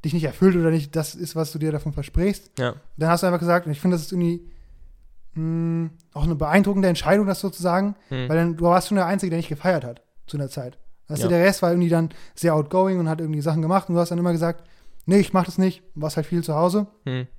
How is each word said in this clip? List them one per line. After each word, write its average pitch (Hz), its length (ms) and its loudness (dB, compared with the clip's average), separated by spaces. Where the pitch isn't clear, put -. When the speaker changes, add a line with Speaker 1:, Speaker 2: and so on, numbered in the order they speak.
Speaker 1:
dich 151 80 -2
nicht 165 120 -2
erfüllt 185 320 4
oder 165 140 2
nicht 151 240 -2
das 156 200 -4
ist, 165 220 -10
was 156 160 -4
du 160 60 -8
dir 156 140 -2
davon 147 220 -6
versprichst. 170 640 -2
Speaker 2:
Ja. 127 140 -2
Speaker 1:
Und 139 60 -12
dann 160 100 0
hast 170 140 2
du 190 40 0
einfach 175 120 2
gesagt, 175 260 2
und 151 80 -4
ich 143 80 -6
finde, 180 160 2
das 160 60 -4
ist - 100 -10
irgendwie, 170 340 -2
mh, 165 560 -2
auch 147 120 -2
eine 165 100 2
beeindruckende 190 540 2
Entscheidung, 190 380 2
das 190 140 -2
so 196 80 -4
zu - 140 -8
sagen, 190 340 0
Speaker 2:
Hm. 127 200 -6
Speaker 1:
weil 156 80 0
dann, 170 220 0
du 170 80 -2
warst 180 220 4
schon 208 80 0
der 185 100 2
Einzige, 190 240 -2
der 165 80 -2
nicht 160 100 -6
gefeiert 156 360 -2
hat 120 180 -14
zu - 100 -8
einer 139 140 -4
Zeit. 127 280 -12
Weißt 151 140 -4
du, 190 60 2
Speaker 2:
Ja. 175 100 4
Speaker 1:
der 175 80 6
Rest 196 160 2
war 175 80 4
irgendwie 175 180 2
dann 165 220 2
sehr 170 200 0
outgoing 185 440 2
und 165 100 0
hat 160 120 -2
irgendwie 156 200 -4
Sachen 160 220 0
gemacht 180 260 0
und 170 60 -2
du 170 60 2
hast 170 100 0
dann 170 80 -2
immer 175 140 0
gesagt, 165 320 -2
"Nee, 190 140 6
ich - 120 0
mach 185 140 4
das - 120 -8
nicht", 190 240 0
und 151 80 -8
warst 156 140 -4
halt 156 100 -2
viel 170 180 -2
zu 156 100 -2
Hause. 180 320 2
Speaker 2:
Hm. 127 220 -4